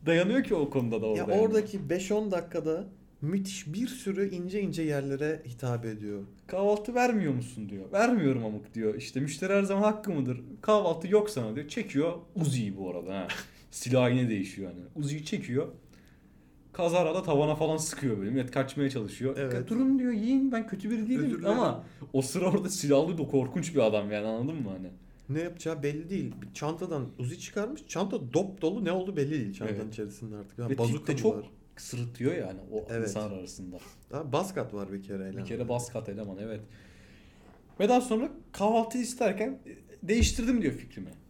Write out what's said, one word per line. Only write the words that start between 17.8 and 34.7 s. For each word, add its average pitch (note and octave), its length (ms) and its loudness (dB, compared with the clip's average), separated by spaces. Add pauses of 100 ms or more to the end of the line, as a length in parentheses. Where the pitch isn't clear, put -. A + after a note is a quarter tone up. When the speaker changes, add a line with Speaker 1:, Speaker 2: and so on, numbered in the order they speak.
Speaker 1:
böyle. G2 140 -2
Millet B2+ 200 0
kaçmaya C3+ 380 0
çalışıyor. A#2+ 500 -4
Speaker 2:
Evet. B2 300 -2
Speaker 1:
"Durun." C4 300 4
diyor, B3 120 2
"Yiyin, B3+ 400 2
ben A3+ 160 -2
kötü G#3 220 -4
biri A3 200 0
değilim C4 140 2
Speaker 2:
Özür A3+ 160 0
dilerim. G3+ 200 4
Speaker 1:
ama E3 240 2 (300)
o C3+ 80 4
sıra F3+ 300 0
orada F#3+ 180 4
silahlı D3 480 4
bir D#3 100 -2
korkunç C#3+ 480 0
bir C#3 40 4
adam G#2 320 4
yani, G#2 160 -2
anladın B2 340 -2
mı G#2 80 -4
hani?" F#2 180 -8 (420)
Speaker 2:
Ne D3 120 -2
yapacağı E3 420 -4
belli D3+ 260 -2
değil. D3 320 -2
Bir - 120 -14
çantadan D#3+ 540 -4 (120)
Uzi C3 200 -4
çıkarmış. A3 480 -6
Çanta E3 460 -4
dop F#3+ 280 0
dolu, F#3+ 240 0
ne E3 60 0
oldu F#3 260 -2
belli C#3+ 140 0
değil G#2+ 220 -2
çantanın G#2 260 -4
Speaker 1:
Evet. A2 140 -8
Speaker 2:
içerisinde G#2+ 420 -10
artık. G2+ 240 -14
Yani A#2+ 100 -2
Speaker 1:
Ve C3+ 80 0
Speaker 2:
bazuka A#2 220 2
Speaker 1:
tip - 80 -14
de E3 60 2
Speaker 2:
mı C3 60 -2
Speaker 1:
çok G#3 180 4
Speaker 2:
var? - 120 -10 (280)
Speaker 1:
sırıtıyor A#2+ 580 -2
yani F#2+ 240 -6 (120)
o G#2+ 180 -4
Speaker 2:
Evet. A2+ 180 -2
Speaker 1:
insan G#2 240 -4
arasında. F2+ 460 -10 (340)
Speaker 2:
Ha, C#3+ 220 -6
baskat E3+ 400 -2